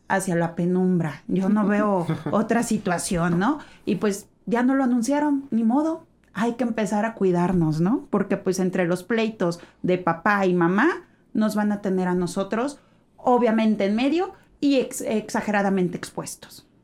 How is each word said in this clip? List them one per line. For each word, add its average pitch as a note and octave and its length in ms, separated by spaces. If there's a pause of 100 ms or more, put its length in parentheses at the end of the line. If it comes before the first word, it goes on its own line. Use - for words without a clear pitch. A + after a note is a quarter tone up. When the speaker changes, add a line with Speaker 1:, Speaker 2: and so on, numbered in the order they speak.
Speaker 1:
hacia F#3+ 300
la E3+ 180
penumbra. F3+ 720
Yo F#3+ 220
no G#3 180
veo G3+ 400 (120)
Speaker 2:
<laughs> D3+ 120
Speaker 1:
otra A3 320
situación, F3 800
¿no? C#4 180 (260)
Y G3 120
pues G3 320 (180)
ya A3+ 160
no C4 140
lo C4+ 80
anunciaron, C#4 680
ni A3+ 140
modo. D4+ 420 (280)
Hay A#3 180
que A#3+ 100
empezar A3 420
a A3 100
cuidarnos, F3 680
¿no? A3 280
Porque G3+ 280
pues F#3 240
entre F#3 260
los F3+ 160
pleitos A3 560 (240)
de F3+ 160
papá G3 480
y F3+ 80
mamá G3 540 (260)
nos G#3+ 220
van G#3 160
a G#3 80
tener F#3 260
a F3+ 80
nosotros, G3 640 (380)
obviamente A3 680
en G#3 100
medio D#4+ 380 (260)
y C#4 160
ex-, B3 240
exageradamente G3+ 960
expuestos. - 680 (200)